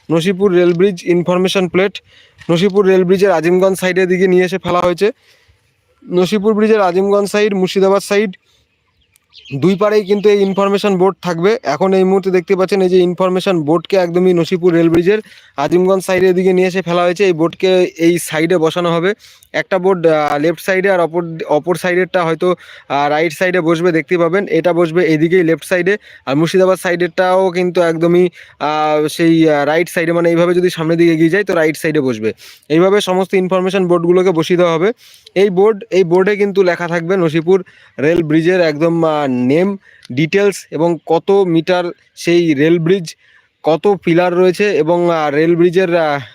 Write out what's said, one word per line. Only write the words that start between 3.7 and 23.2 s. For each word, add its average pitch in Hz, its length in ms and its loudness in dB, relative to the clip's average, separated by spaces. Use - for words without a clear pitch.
সাইডের 185 300 0
দিকে 185 200 2
নিয়ে 185 160 2
এসে 180 140 -4
ফেলা 175 220 -4
হয়েছে। 180 320 0
নসিপুর 190 440 0
ব্রিজের 214 260 2
আজিমগঞ্জ 196 480 0
সাইড, 208 260 0
মুর্শিদাবাদ 190 480 0
সাইড, 202 340 -2
দুই 147 200 2
পাড়েই 208 300 0
কিন্তু 202 240 0
এই 208 140 4
ইনফরমেশন 196 540 0
বোর্ড 185 260 0
থাকবে। 170 400 -2
এখন 185 320 0
এই 190 100 2
মুহূর্তে 190 260 0
দেখতে 180 260 0
পাচ্ছেন 190 260 0
এই 185 60 2
যে 185 100 2
ইনফরমেশন 180 640 0
বোর্ডকে 165 340 -2
একদমই 180 380 2
নসিপুর 170 380 0
রেল 170 160 2
ব্রিজের 175 300 2
আজিমগঞ্জ 185 480 0
সাইডের 185 300 2
দিকে 185 180 0
নিয়ে 185 160 2
এসে 180 140 -4
ফেলা 175 200 -2
হয়েছে। 180 220 0
এই 185 80 2
বোর্ডকে 175 680 0
এই 165 200 2
সাইডে 165 400 -2
বসানো 165 340 -2
হবে, 170 220 -2
একটা 175 260 -4
বোর্ড, 180 280 0
আহ, 151 320 0
লেফট 156 220 -2
সাইডে 185 300 -2
আর 185 100 2
অপর, 165 220 -2
অপর 151 260 -2
সাইডেরটা 180 500 -2
হয়তো, 165 300 -2
আহ, 143 220 -2
রাইট 156 220 -2